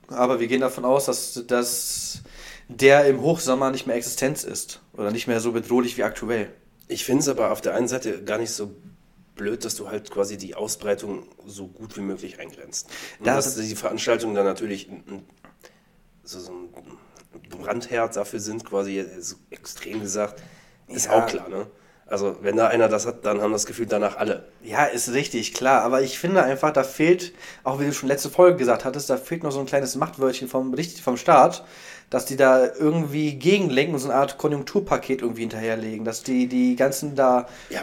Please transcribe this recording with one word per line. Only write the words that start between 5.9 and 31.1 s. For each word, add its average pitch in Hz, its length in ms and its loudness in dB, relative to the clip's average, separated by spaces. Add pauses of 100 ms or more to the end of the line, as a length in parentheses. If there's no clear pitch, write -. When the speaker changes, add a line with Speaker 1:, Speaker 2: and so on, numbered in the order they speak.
Speaker 1:
wie 104 40 -2
aktuell. 107 460 -2 (400)
Speaker 2:
Ich - 160 -6
find's 139 240 2
aber 113 220 0
auf 104 100 -2
der - 140 -2
einen 117 140 0
Seite 110 360 -6
gar 104 140 -2
nicht 113 140 -6
so 104 180 -8 (640)
blöd, 107 320 -6
dass 107 80 -6
du 101 160 -12
halt 104 200 -8
quasi 101 280 -4
die 92 160 -14
Ausbreitung 101 680 -6 (200)
so 101 220 -16
gut 110 320 -18
wie - 20 -8
möglich 98 400 -8
eingrenzt. - 480 -14 (300)
Und 107 80 -10
Speaker 1:
Da 123 80 4
Speaker 2:
dass 131 240 0
Speaker 1:
hat 110 40 -4
Speaker 2:
die 107 140 -8
Veranstaltungen 110 580 -2
dann 98 120 4
natürlich 98 420 -4
ein, - 220 -18
ein, 98 120 -14 (1000)
so, 92 160 -16
so 90 120 -16
ein 90 160 -14 (840)
Brandherd 117 640 -4
dafür 104 240 -6
sind, 107 240 -8
quasi 98 400 -2 (140)
so - 180 -12 (140)
extrem - 500 -12
gesagt, 104 420 -4 (460)
ist - 160 -6
Speaker 1:
Ja. 113 180 4
Speaker 2:
auch 113 40 0
klar, 90 240 -6
ne? 101 160 -6 (400)
Also, 98 340 -2
wenn 101 160 0
da 113 100 6
einer 113 220 6
das 107 180 0
hat, - 180 -6
dann 104 160 2
haben 104 120 2
das 104 140 -2
Gefühl 117 200 -6
danach 104 300 0
alle. - 320 -4 (160)
Speaker 1:
Ja, 117 220 2
ist - 260 -4
richtig, 123 420 -2
klar. 127 280 4
Aber 131 200 2
ich 135 160 -4
finde 180 240 4
einfach, 139 300 2
da 139 100 4
fehlt, 165 500 2 (300)
auch 135 160 -2
wie 143 80 -2
du 143 60 0
schon 135 160 -4
letzte 139 220 -2
Folge 180 260 8
gesagt 120 280 2
hattest, 139 260 -6
da 127 60 2
fehlt 165 280 -6
noch 143 80 -2
so 139 80 -4
ein 135 60 -4
kleines 139 280 0
Machtwörtchen 131 540 -2
vom, 131 260 -2
richtig, 165 300 -6
vom 123 120 0